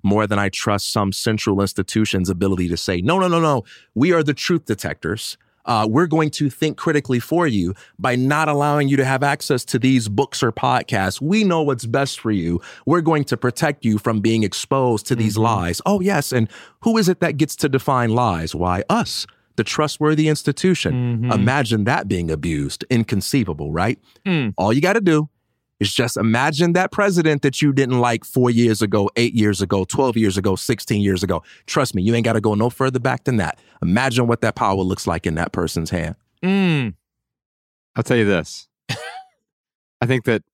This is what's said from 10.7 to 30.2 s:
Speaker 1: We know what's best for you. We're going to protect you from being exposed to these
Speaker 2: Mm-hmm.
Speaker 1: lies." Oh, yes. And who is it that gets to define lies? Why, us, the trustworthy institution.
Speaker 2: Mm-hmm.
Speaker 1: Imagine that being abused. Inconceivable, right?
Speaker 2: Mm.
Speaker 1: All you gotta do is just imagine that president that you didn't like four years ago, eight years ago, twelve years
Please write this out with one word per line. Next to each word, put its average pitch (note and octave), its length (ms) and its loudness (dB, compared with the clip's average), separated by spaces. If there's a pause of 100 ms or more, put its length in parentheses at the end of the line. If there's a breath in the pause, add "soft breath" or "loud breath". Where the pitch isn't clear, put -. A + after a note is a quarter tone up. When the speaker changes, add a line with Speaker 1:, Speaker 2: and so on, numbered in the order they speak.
Speaker 1:
We G3+ 240 0
know E3 180 2
what's C3+ 220 -2
best C3+ 360 -2
for A2+ 100 -2
you. F2 300 0 (260 loud breath)
We're E3 160 2
going D3+ 220 2
to B2 120 -2
protect C#3+ 480 -2
you G#2+ 140 2
from A2 220 0
being A2+ 240 2
exposed B2 640 -2
to C3 60 0
these A2 200 0
Speaker 2:
Mm-hmm. A2 80 0
Speaker 1:
lies." F#2 440 0
Oh, G3 140 2
yes. F3+ 320 0
And A2+ 160 2 (320 loud breath)
who A3+ 160 2
is F#3+ 120 4
it F3+ 120 0
that D#3 160 0
gets C#3+ 200 -2
to D3+ 120 -2
define B2+ 460 2
lies? F2+ 400 0
Why, F2+ 340 0
us, - 380 -2 (300 soft breath)
the A2+ 80 0
trustworthy D3+ 640 0
institution. D3+ 680 0 (260)
Speaker 2:
Mm-hmm. A#2+ 120 0
Speaker 1:
Imagine A#2 520 2
that B2 240 0
being F2 220 -2
abused. D2 600 -4
Inconceivable, F#2+ 800 -2
right? F2+ 280 -2 (280 soft breath)
Speaker 2:
Mm. C#3+ 300 0
Speaker 1:
All G#2 160 2
you C#3 80 4
gotta G3 220 2
do D#3 260 4 (520)
is G2+ 140 0
just A#2 220 0
imagine C#3 560 2
that F#3 180 2
president E3+ 520 2
that C#3+ 200 0
you C#3+ 100 4
didn't B2+ 280 2
like A#2+ 240 0
four B2 260 2
years A#2 320 4
ago, G2+ 320 2
eight A#2+ 200 2
years G#2 280 2
ago, F#2+ 220 0
twelve B2+ 320 0
years G#2 200 2